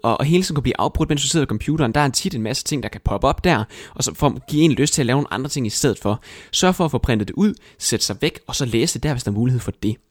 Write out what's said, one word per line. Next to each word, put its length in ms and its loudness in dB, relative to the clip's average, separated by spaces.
og, 180 2
og 40 0
hele 180 4
tiden 120 -4
kunne 80 0
blive 180 -2
afbrudt, 280 0
mens 140 0
du 60 -2
sidder 140 2
ved 60 0
computeren. 440 0
Der 80 2
er 80 2
tit 260 -2
en 80 -4
masse 220 -4
ting, 180 -4
der 60 -6
kan 160 -14
poppe 220 0
op 180 0
der, 200 4
og 100 -2
så 100 -4
får, 240 2
give 140 2
en 100 8
lyst 220 2
til 80 2
at 40 2
lave 100 2
nogle 160 -2
andre 180 -4
ting 160 -2
i 40 -4
stedet 280 0
for. 240 -2
Sørg 220 4
for 100 0
at 60 2
få 80 0
printet 300 0
det 60 -10
ud, 200 2
sæt 240 -2
sig 180 -2
væk, 260 -2
og 100 -8
så 80 -2
læse 300 0
det 80 -8
der, 100 0
hvis 120 -4
der 60 -2
er 40 0
mulighed 260 2
for 100 -8
det. 260 -4